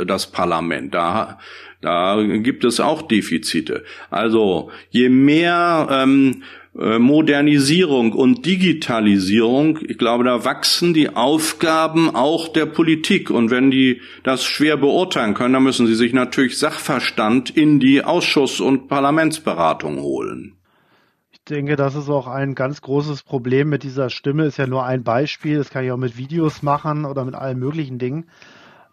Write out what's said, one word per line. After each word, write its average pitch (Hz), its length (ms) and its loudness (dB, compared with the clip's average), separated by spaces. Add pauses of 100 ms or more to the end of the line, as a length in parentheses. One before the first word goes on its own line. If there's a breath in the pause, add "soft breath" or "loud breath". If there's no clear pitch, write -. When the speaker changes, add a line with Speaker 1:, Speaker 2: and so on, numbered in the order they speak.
Speaker 1:
das 95 240 -4
Parlament? 82 640 -4
Da, 87 440 -2 (420 loud breath)
da 90 420 0
gibt 107 420 -2
es 120 160 0
auch 156 220 0
Defizite. - 840 -4 (260 loud breath)
Also 107 600 0 (200 loud breath)
je 123 200 2
mehr, 165 800 2
ähm, 135 520 2 (360 loud breath)
äh, 110 200 0
Modernisierung 143 1120 2
und 127 340 2
Digitalisierung, 120 1400 2
ich - 120 -8
glaube, 120 260 2
da 123 220 0
wachsen 160 480 0
die 151 200 2
Aufgaben 160 1000 0
auch 151 340 0
der 156 160 0
Politik. 160 640 0
Und 117 220 2
wenn 131 200 4
die 131 300 2 (220 loud breath)
das 131 220 -2
schwer 151 340 0
beurteilen 139 560 0
können, 127 180 0
dann 131 120 4
müssen 123 220 2
sie 110 80 4
sich 117 200 0
natürlich 127 440 0
Sachverstand 127 920 -2
in 151 280 4
die 135 240 4
Ausschuss- - 600 0
und 135 260 0
Parlamentsberatung 107 1120 -2
holen. 64 540 -8 (760)
Speaker 2:
Ich - 140 -20
denke, 143 320 -4
das 139 180 0
ist 143 140 -8
auch 139 180 -2
ein 135 280 -4
ganz 139 260 -4
großes 143 420 -4
Problem 131 460 -2
mit 139 140 -2
dieser 131 260 -4
Stimme. 147 380 -2
Ist 139 100 -4
ja 139 100 -2
nur 127 200 -4
ein 131 160 -2
Beispiel. 147 560 -2
Das 139 100 -4
kann 131 160 -6
ich 127 80 -4
auch 123 60 -6
mit 123 180 -6
Videos 151 460 -4
machen 147 420 -2
oder 135 220 -6
mit 127 80 -10
allen 131 240 -6
möglichen 135 400 -6
Dingen. 135 320 -6 (640 soft breath)